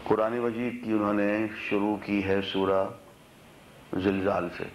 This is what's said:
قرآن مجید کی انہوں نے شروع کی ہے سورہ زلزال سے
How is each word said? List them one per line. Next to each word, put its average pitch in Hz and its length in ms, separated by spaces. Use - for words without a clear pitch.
قرآن 107 360
مجید 120 340
کی 110 80
انہوں 107 220
نے 101 180
شروع 104 360
کی 101 180
ہے 98 180
سورہ 95 320
زلزال 95 500
سے - 60